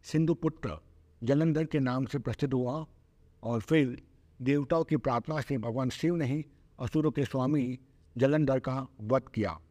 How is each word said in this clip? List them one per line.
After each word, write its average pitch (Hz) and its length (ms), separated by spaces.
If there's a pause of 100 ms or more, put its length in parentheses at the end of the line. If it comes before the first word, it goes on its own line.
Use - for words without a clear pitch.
सिंधुपुत्र 151 720 (460)
जलंधर 156 400
के 151 160
नाम 131 260
से 143 120
प्रसिद्ध 131 360
हुआ 131 320 (560)
और 117 180
फिर 135 420 (400)
देवताओं 143 420
की 156 120
प्रार्थना 135 440
से 135 180
भगवान 120 320
शिव 170 260
ने 156 80
ही 147 220 (340)
असुरों 151 300
के 139 140
स्वामी 127 540 (400)
जलंधर 135 400
का 131 280 (140)
वध 127 220 (120)
किया। 87 260 (100)